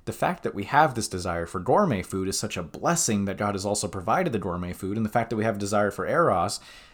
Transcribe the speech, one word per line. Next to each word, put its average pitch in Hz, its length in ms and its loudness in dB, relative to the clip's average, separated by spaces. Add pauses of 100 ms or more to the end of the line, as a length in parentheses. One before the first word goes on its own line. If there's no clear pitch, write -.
the 110 60 -8
fact 175 300 -2
that - 140 -4
we 101 80 -4
have 143 320 4
this 110 120 -4
desire 87 380 -4
for 95 140 -6
gourmet 131 420 2
food 95 260 -4
is 95 120 -2
such - 180 -6
a 90 60 -4
blessing 113 600 0
that 98 120 -2
God 101 160 0
has 98 140 -2
also 104 200 0
provided 117 460 0
the 107 60 0
gourmet 90 340 -4
food, 98 240 -4
and 113 80 0
the 107 60 -2
fact 120 180 0
that 123 60 -2
we 107 80 2
have 110 140 0
a - 20 -8
desire 104 320 2
for 90 160 -4
eros, 104 520 2 (340)